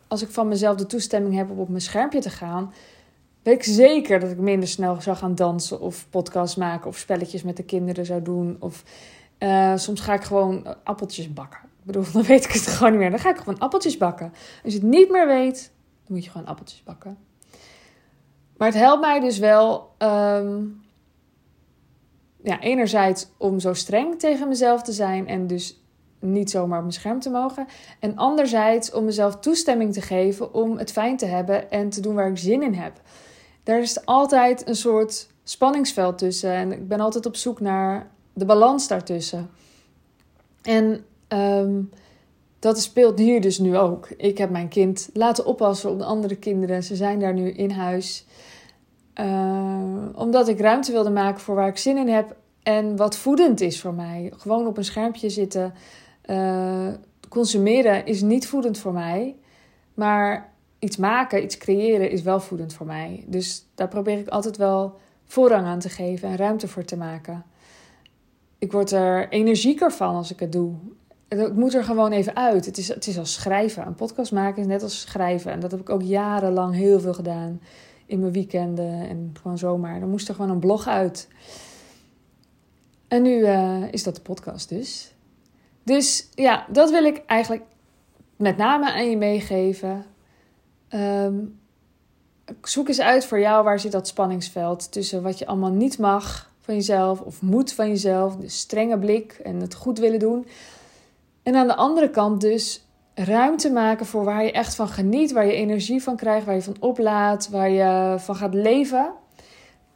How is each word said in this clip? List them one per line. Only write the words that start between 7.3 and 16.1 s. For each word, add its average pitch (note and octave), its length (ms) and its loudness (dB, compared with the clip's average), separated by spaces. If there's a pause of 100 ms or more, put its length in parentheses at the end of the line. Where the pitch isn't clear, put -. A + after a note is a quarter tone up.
met F3+ 140 -6
de F3+ 60 -12
kinderen F3+ 420 -4
zou F3 160 -4
doen. F3 380 -4
Of, - 240 -12 (540)
eh, F#3+ 380 4
soms G3+ 260 -6
ga G#3+ 120 -2
ik G3+ 80 0
gewoon F#3+ 640 -2
appeltjes F#3+ 500 -8
bakken. C#3 300 -16
Ik - 220 -20
bedoel, G3 240 -4
<laughs> D#3+ 40 -10
dan A3 100 4
weet C4 220 8
ik - 60 -6
het - 160 0
gewoon - 240 4
niet G#3+ 80 4
meer. F#3 100 4
Dan G3+ 100 -2
ga F#4 100 2
ik F#4 80 0
gewoon G3 220 -8
appeltjes D#4 380 -2
bakken. E3+ 360 -2 (300)
Als A3 100 -4
je G#3 60 -4
het G3+ 80 0
niet F#4 240 8
meer F4+ 160 4
weet, C4 440 0 (320)
dan F#3+ 120 -10